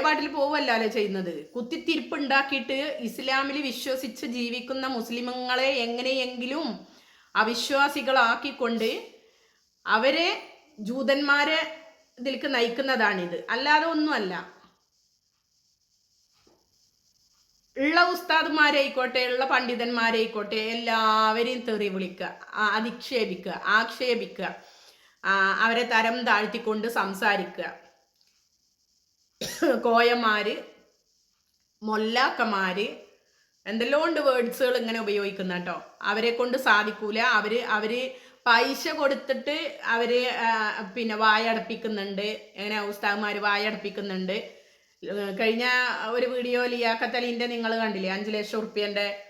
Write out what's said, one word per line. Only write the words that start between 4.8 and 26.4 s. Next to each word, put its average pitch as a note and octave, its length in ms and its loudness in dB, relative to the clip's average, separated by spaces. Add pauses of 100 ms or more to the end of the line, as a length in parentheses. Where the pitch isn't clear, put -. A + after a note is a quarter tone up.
മുസ്ലിമുകളെ B3 840 -2 (120)
എങ്ങനെയെങ്കിലും B3+ 840 -2 (680)
അവിശ്വാസികളാക്കിക്കൊണ്ട് A#3+ 1600 2 (960)
അവരെ C#4 420 4 (500)
ജൂതന്മാരെ C#4+ 800 2 (600)
ഇതിലേക്ക് C4 360 -4
നയിക്കുന്നതാണിത്, A3+ 840 0 (120)
അല്ലാതെ D4 360 4
ഒന്നുമല്ല. D4+ 460 0 (3500)
ഉള്ള D4+ 240 4 (100)
ഉസ്താദുമാരായിക്കോട്ടെ, D4 1160 2
ഉള്ള B3+ 180 0
പണ്ഡിതന്മാരായിക്കോട്ടെ, A3+ 1160 0 (120)
എല്ലാവരെയും A3+ 880 2
തെറി G#3+ 280 -2
വിളിക്കുക, F#3 400 -4 (260)
ആ, G#3+ 100 0 (100)
അധിക്ഷേപിക്കുക, A3 800 -2 (220)
ആക്ഷേപിക്കുക, A3 760 -2 (720)
ആ, F#3+ 80 2 (300)
അവരെ A3+ 240 4
തരം A#3 380 2
താഴ്ത്തിക്കൊണ്ട് G#3+ 640 0